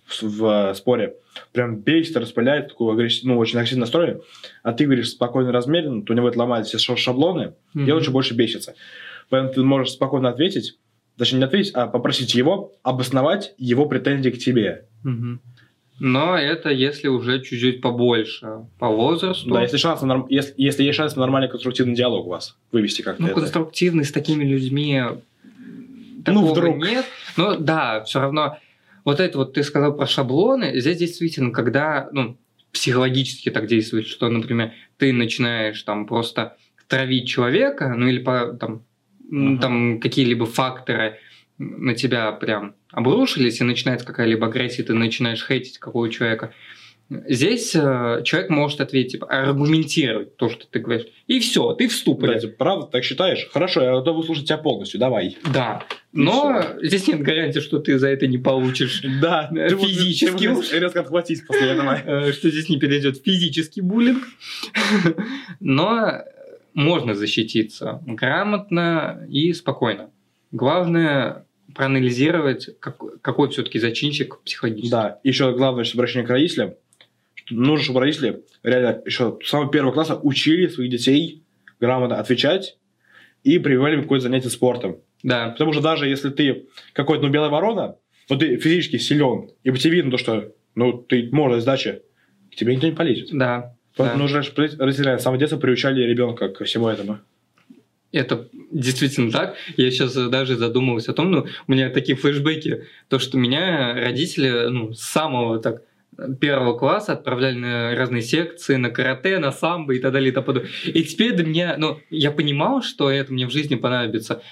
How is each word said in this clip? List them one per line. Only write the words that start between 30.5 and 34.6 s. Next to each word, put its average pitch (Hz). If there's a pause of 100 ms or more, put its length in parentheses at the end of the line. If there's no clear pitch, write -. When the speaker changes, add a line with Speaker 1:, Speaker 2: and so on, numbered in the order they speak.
Speaker 2:
Здесь 160
действительно, 165
когда, 135
ну, 123 (340)
психологически 127
так 107
действует, 113
что, -
например, 117 (260)